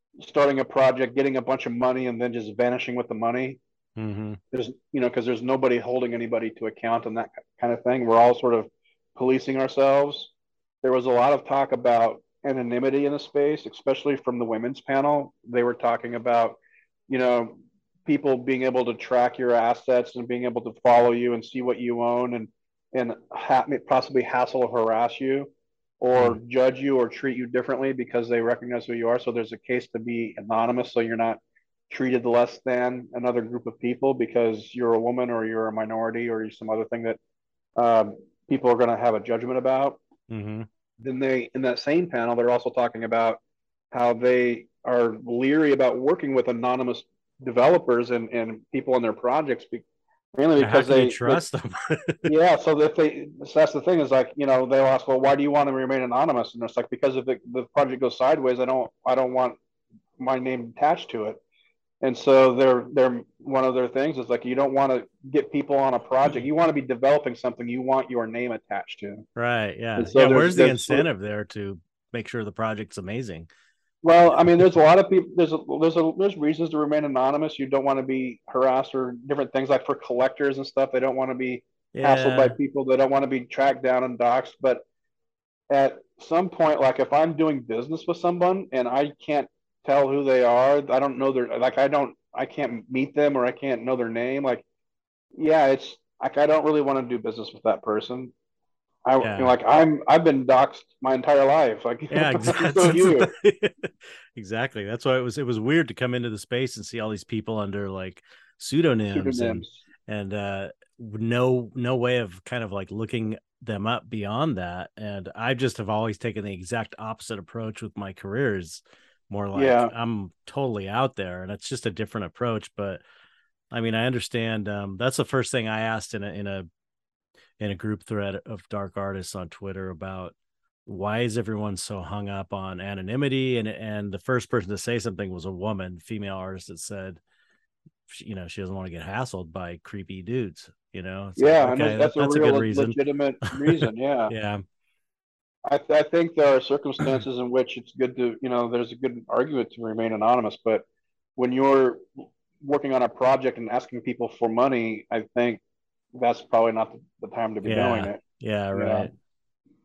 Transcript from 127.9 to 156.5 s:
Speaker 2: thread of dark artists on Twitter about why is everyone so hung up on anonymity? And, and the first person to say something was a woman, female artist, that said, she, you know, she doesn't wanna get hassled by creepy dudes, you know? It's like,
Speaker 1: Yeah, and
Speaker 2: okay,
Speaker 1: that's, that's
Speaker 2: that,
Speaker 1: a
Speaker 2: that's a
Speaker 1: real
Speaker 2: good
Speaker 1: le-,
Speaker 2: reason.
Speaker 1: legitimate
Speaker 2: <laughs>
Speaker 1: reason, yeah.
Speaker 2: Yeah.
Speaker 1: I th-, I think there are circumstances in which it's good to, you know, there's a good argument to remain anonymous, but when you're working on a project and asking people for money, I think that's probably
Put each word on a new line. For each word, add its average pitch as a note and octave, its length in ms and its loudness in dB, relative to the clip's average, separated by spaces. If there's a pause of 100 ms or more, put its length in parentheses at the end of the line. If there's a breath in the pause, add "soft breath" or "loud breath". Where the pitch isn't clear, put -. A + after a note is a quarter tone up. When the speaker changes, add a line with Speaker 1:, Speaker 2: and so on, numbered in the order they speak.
Speaker 2:
thread G2 320 -6 (100)
of G#2+ 220 -16
dark G2 280 -10
artists G2 380 -8
on F#2 140 -12
Twitter F#2+ 400 -12
about F#2 460 -14 (500)
why G#2 360 -6
is A#2 180 -2
everyone G#2 400 -6
so G2 240 -10
hung G2+ 260 -10
up G2 240 -10
on F#2+ 300 -10
anonymity? B2+ 760 -4
And, G#2+ 100 -2
and G#2 460 -8
the G2 60 -8
first B2+ 320 -4
person F#2+ 180 -2
to G2+ 100 -6
say A#2+ 200 -4
something G2+ 320 -6
was F2 160 -12
a G2 40 -6
woman, F#2 480 -8
female G2+ 380 -10
artist, F#2 320 -12
that F2 100 -16
said, F#2+ 400 -14 (880)
she, - 200 -20
you G#2 80 -10
know, F2+ 120 -12
she F#2+ 140 -12
doesn't F#2+ 160 -8
wanna F#2 140 -10
get E2 120 -14
hassled F#2+ 480 -8
by F2 320 -12
creepy F#2+ 380 -14
dudes, G#2 500 -8 (220)
you F#2+ 80 -12
know? F#2+ 300 -10
It's - 100 -10
like, C#3 80 6
Speaker 1:
Yeah, C#3 240 6
and C3+ 80 0
Speaker 2:
okay, G#2+ 160 0
Speaker 1:
that's, - 180 0
that's - 0 -
Speaker 2:
that, D3 60 0
Speaker 1:
a - 40 2
Speaker 2:
that's C#3+ 120 0
a D3+ 40 4
Speaker 1:
real D3+ 80 4
Speaker 2:
good C#3 60 4
Speaker 1:
le-, - 60 2
Speaker 2:
reason. A2+ 280 0
Speaker 1:
legitimate C#3 480 -2 (100)
Speaker 2:
<laughs> C3 120 -8
Speaker 1:
reason, C#3+ 380 0
yeah. C3 340 -2
Speaker 2:
Yeah. G#2 280 -6 (1120)
Speaker 1:
I C#3+ 80 2
th-, - 120 -6
I D3+ 120 6
think E3+ 320 0
there C#3+ 200 6
are B2+ 60 4
circumstances C3+ 800 -2
in B2 120 -4
which B2 280 0
it's - 140 -16
good B2+ 240 -2
to, A#2+ 260 -2
you B2+ 80 -4
know, A#2+ 180 0
there's A#2+ 240 -4
a A#2+ 40 -14
good A#2+ 340 -6
argument B2 420 -2
to A#2+ 100 -14
remain A2+ 300 -4
anonymous, A2 500 0
but A2 200 0 (540)
when B2+ 160 -2
you're C3 440 4 (640)
working C#3+ 300 -2
on B2+ 80 2
a A#2+ 80 2
project C3 480 0
and A2+ 140 -10
asking B2 320 -6
people A#2+ 260 -6
for A#2 220 -4
money, A#2 600 0
I B2 140 -4 (100)
think B2 260 -2 (520)
that's B2 300 -2
probably A2+ 300 2